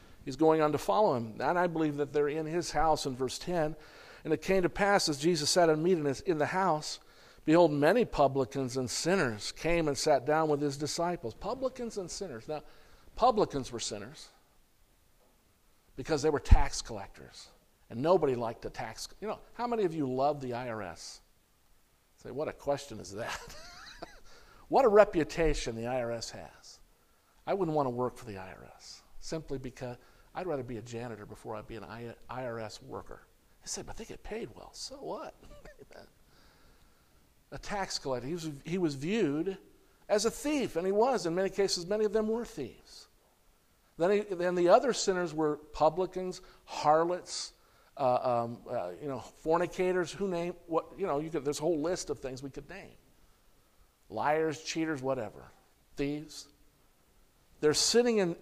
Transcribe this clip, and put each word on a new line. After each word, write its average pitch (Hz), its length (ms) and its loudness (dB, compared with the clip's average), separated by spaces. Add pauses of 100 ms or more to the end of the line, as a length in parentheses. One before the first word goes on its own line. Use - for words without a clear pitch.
(240)
He's 131 120 -8
going 160 260 6
on 151 100 4
to 143 60 0
follow 196 360 4
him. 113 260 -4
And 160 180 2
I 180 80 4
believe 160 320 0
that 139 140 -2
they're 147 160 2
in 156 180 -4
his 165 240 -4
house 151 360 2
in 131 100 -4
verse 127 220 -4
ten. 156 380 -2 (480)
And 160 80 0
it 156 100 0
came 190 200 2
to 170 60 2
pass, 196 400 4
as 143 100 0
Jesus 151 320 2
sat 175 180 6
at 156 100 6
meat 175 200 4
in 151 60 -2
his, 139 180 0
in 165 160 0
the 143 80 2
house, 175 540 0 (440)
behold, 160 280 8
many 151 320 4
publicans 135 720 0
and 127 120 -2
sinners 151 640 0
came 165 360 0
and 139 100 -2
sat 139 260 4
down 156 240 2
with 143 120 2
his 143 160 0
disciples. 156 580 -4
Publicans 247 640 -6
and 175 120 -8
sinners. 131 360 -10
Now, 151 160 -6 (540)
publicans 202 560 4
were 113 80 -6
sinners 110 480 -10 (1700)
because 151 260 -2
they 156 80 4
were 143 100 2
tax - 400 8
collectors. - 680 -14 (420)
And 117 100 -8
nobody 156 340 4
liked 117 280 -6
the 107 80 -8
tax. - 380 -10 (120)
You 208 80 -8
know, 202 120 -8 (120)
how 233 140 -6
many 233 180 0
of 160 100 0
you 151 120 -2
love 135 340 0
the 123 140 -6
I 123 160 -6
R 110 120 -6
S? - 380 -12 (1000)
Say, 117 80 -16
"What 135 180 -6
a 101 40 -6
question 135 480 -4
is 92 120 -12
that?" 107 260 -8
<laughs> - 180 -14 (1120)
What 247 180 6
a - 20 8
reputation 165 880 4
the 113 100 -6
I 127 140 -2
R 117 120 -4
S 113 180 -8
has. - 480 -18 (680)
I 156 60 -2
wouldn't 170 240 0
want 143 80 2
to 127 60 0
work 123 260 -2
for - 80 -18
the 101 140 -12
I 92 80 -12
R 78 200 -16 (100)
S - 260 -20 (180)
simply 151 380 -8
because 127 400 -10 (360)
I'd 180 120 -8
rather 147 160 -4
be 120 160 -8
a - 20 -8
janitor 117 460 -10
before 110 280 -12
I'd 107 120 -10
be 113 100 -12
an 101 80 -12
I-, 113 300 -12 (160)
I 127 160 -8
R 113 120 -6
S 110 220 -10
worker. 127 400 -12 (420)
They - 60 -14
say, 196 140 -8
"But - 160 -12
they 226 80 -10
get - 160 -16
paid 220 340 -8
well." - 160 -18
So - 220 -14
what? 220 400 -10 (600)
<laughs> - 120 -20 (1500)
A 139 60 -12
tax 190 400 -6
collector. 127 280 -4
He 147 60 -6
was, 160 180 -6 (140)
he 170 140 -4
was 160 160 2
viewed 170 640 -2 (500)
as 208 160 2
a 226 60 2
thief, 277 460 -2
and 175 100 -2
he 190 60 0
was. 214 340 2
In 165 80 -2
many 190 160 0
cases, 185 360 -2
many 214 200 0
of 196 80 -2
them 220 140 2
were 226 180 -2
thieves. - 600 -12 (920)
Then, 170 120 4
he, 208 100 4
then 180 340 -2
the 175 160 6
other 240 240 8
sinners 180 400 0
were 151 240 2 (160)
publicans, 180 640 0 (240)
harlots, 165 880 2 (460)
uh, 123 460 2
um, 117 140 -8 (120)
uh, 98 180 -4 (140)
you 147 60 -6
know, 131 100 -6 (240)
fornicators. 175 680 0
Who 196 180 -4
name 175 260 -4 (120)
what? 160 200 -2 (100)
You 180 100 -4
know, 143 120 0
you 160 100 -4
could, 156 160 -4
there's 143 140 -2
a 147 40 -8
whole 156 200 0
list 170 260 -4
of 139 120 -6
things 131 220 -10
we 139 60 -10
could 135 220 -16
name. 180 260 -18 (1120)
Liars, 147 540 0
cheaters, 160 400 -4
whatever, 123 420 -4 (520)
thieves. 147 520 -6 (1120)
They're 151 140 4
sitting 233 440 4
in, 170 240 2